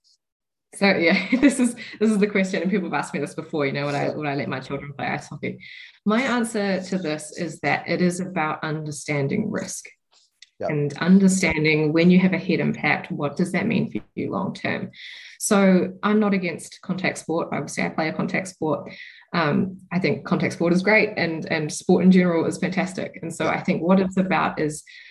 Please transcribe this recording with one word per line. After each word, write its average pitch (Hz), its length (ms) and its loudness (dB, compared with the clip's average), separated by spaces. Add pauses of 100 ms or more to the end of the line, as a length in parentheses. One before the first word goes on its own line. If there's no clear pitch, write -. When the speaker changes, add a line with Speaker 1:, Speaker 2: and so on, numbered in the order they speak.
(760)
Speaker 1:
So 196 140 2
yeah, 190 400 2
<laughs> 254 120 2
this 277 180 6
is, 247 160 2 (240)
this 220 120 4
is 214 80 2
the 202 80 4
question, 190 340 0
and 175 100 0
people 185 200 0
have 147 80 -2
asked 147 160 -6
me 156 60 -4
this 143 140 -6
before, 156 300 -4
you 135 80 0
know, 143 140 -4
would 143 80 -2
I, 143 140 -2
Speaker 2:
Yeah. - 60 -4
Speaker 1:
would 151 120 -6
I 139 80 -2
let - 160 -4
my 131 100 -6
children 139 320 -10
play 117 140 -6
ice - 220 -6
hockey? - 320 -8 (440)
My 214 160 2
answer 226 600 -2
to 185 160 -4
this 151 400 -6
is 160 220 -8
that 143 280 -2
it 170 140 0
is 180 180 0
about 156 420 -4
understanding 151 880 -4
risk. - 360 -8 (720)
Speaker 2:
Yeah. 101 100 -4
Speaker 1:
And 143 300 -2
understanding 160 960 4
when 170 180 6
you 180 100 8
have 185 120 4
a 160 60 0
head 156 220 0
impact, 147 520 -2
what 147 240 -4
does - 160 -2
that 190 140 0
mean - 240 0
for 208 100 -6 (140)
you - 160 -6
long - 240 -4
term? - 360 -6 (480)
So 190 540 4 (100)
I'm 208 160 2
not 208 140 2
against 180 480 -4
contact - 380 -4
sport. - 340 -4
I - 80 -4
would 151 80 -8
say - 160 -4
I 175 60 -2
play 160 180 -2
a 160 60 -4
contact - 340 -4
sport. - 420 -4 (440)
Um, 143 420 0 (160)
I 175 60 0
think 151 260 0
contact 160 300 0
sport 170 180 2
is 185 100 4
great, 208 360 4
and, 165 340 -4
and 156 180 -2
sport - 340 2
in 185 60 10
general 180 360 6
is - 100 -2
fantastic. - 640 -4
And 165 140 -10
so 160 100 -4
Speaker 2:
Yeah. 156 60 0
Speaker 1:
I 156 100 -2
think 160 220 0
what 190 180 6
it's 185 160 0
about 175 420 0
is 151 240 -2 (280)